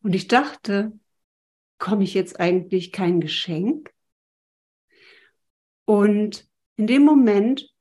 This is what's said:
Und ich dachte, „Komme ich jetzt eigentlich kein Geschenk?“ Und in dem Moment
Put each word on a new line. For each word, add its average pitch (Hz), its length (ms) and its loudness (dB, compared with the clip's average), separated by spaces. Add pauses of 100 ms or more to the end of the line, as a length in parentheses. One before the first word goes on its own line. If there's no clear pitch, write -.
Und 190 120 -2
ich 190 120 -6
dachte, 214 720 -2 (760)
„Komme 196 260 -2
ich 180 100 -4
jetzt 190 280 -4
eigentlich 180 500 -2
kein 175 300 -2
Geschenk?“ 170 720 -6 (1900)
Und 208 640 0 (260)
in 214 120 -2
dem 262 180 4
Moment 247 640 4 (120)